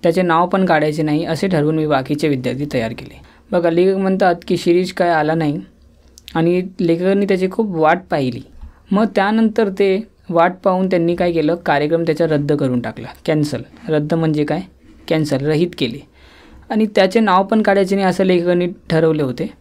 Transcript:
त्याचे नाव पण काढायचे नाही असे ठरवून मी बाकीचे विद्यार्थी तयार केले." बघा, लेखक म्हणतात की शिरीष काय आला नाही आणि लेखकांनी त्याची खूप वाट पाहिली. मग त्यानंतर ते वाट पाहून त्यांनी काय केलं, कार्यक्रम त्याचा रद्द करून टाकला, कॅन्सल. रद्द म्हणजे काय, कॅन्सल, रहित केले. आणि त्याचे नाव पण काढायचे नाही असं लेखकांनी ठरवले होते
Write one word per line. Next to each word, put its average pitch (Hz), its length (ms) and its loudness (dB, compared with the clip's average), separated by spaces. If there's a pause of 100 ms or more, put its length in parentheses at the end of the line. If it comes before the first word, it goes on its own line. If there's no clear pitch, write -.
त्याचे 175 200 2
नाव 170 240 2
पण 190 180 0
काढायचे 156 380 0
नाही 151 220 0
असे 165 240 -2
ठरवून 156 280 0
मी 156 100 0
बाकीचे 147 420 -2
विद्यार्थी 127 440 -4
तयार 117 200 -2
केले." - 280 -16 (320)
बघा, 170 180 2
लेखक 185 260 2
म्हणतात 190 380 2 (140)
की 180 80 2
शिरीष 180 360 0
काय 175 180 0
आला 156 240 2
नाही 160 260 -2 (720)
आणि 175 280 2 (180)
लेखकांनी 185 460 0
त्याची 185 240 0
खूप 202 260 -4
वाट 160 220 2 (120)
पाहिली. 131 300 -2 (500)
मग 202 140 2
त्यानंतर 214 640 0
ते 196 400 0 (220)
वाट 170 220 4 (120)
पाहून 190 220 2
त्यांनी 175 280 0
काय 175 180 -2
केलं, 165 220 0
कार्यक्रम 165 480 0
त्याचा 160 240 0
रद्द 147 260 0
करून 131 280 0
टाकला, 117 260 -10 (200)
कॅन्सल. 147 360 -2 (260)
रद्द 151 260 -2
म्हणजे 156 300 0
काय, 151 160 -4 (480)
कॅन्सल, 156 280 0
रहित 156 320 0 (100)
केले. 135 280 -6 (640)
आणि 220 240 0
त्याचे 190 260 2
नाव 196 240 2
पण 220 180 0
काढायचे 196 320 2
नाही 196 120 0
असं 185 180 0
लेखकांनी 175 420 2 (240)
ठरवले 160 320 2
होते 135 280 -4 (100)